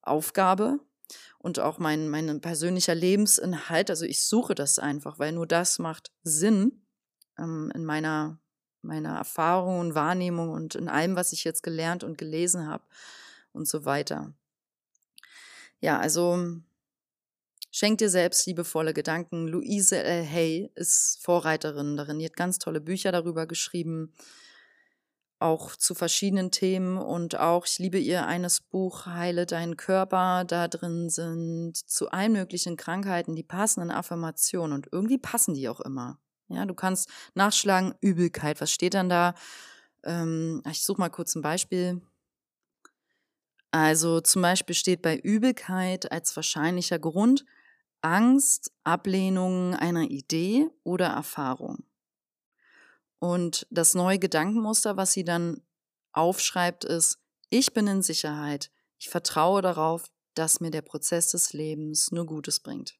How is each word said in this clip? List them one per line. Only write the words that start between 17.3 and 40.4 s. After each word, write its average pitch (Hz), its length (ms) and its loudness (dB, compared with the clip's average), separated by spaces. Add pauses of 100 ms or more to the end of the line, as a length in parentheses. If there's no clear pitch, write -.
schenk 214 260 2
dir 214 120 2
selbst 180 360 4
liebevolle 160 480 -2
Gedanken. 165 540 -4
Louise 180 540 0
L. 170 220 0
Hay 165 500 0
ist - 480 2
Vorreiterin 156 760 0
darin. 147 220 -6
Die 160 80 -4
hat - 100 -10
ganz 180 220 0
tolle 160 220 -4
Bücher 185 300 -2
darüber 170 360 -2
geschrieben, 160 680 -4 (1300)
auch 160 340 0
zu - 200 -2
verschiedenen 185 580 0
Themen. 185 460 0
Und 170 380 -4
auch, 170 300 4
ich - 140 -4
liebe 185 180 0
ihr 156 280 0
eines 175 340 0
Buch, 185 460 -4
Heile 175 400 -2
deinen 170 300 -4
Körper. 185 680 2
Da 170 240 0
drin 170 400 -4
sind 165 680 -4
zu - 340 -4
allen 202 220 2
möglichen 180 440 -2
Krankheiten 175 580 -4
die 160 80 -8
passenden 180 480 -2
Affirmationen. 165 840 -2
Und 139 200 -6
irgendwie 220 260 0
passen - 360 -2
die 135 140 -4
auch - 120 -8
immer. 131 400 -8 (280)
Ja, 180 180 -6
du 185 80 -6
kannst 185 340 -2 (260)
nachschlagen, 190 680 2
Übelkeit, 170 600 0
was 151 100 -2
steht 180 240 0
dann 185 140 2
da? 175 260 4 (720)
Ähm, 165 680 -4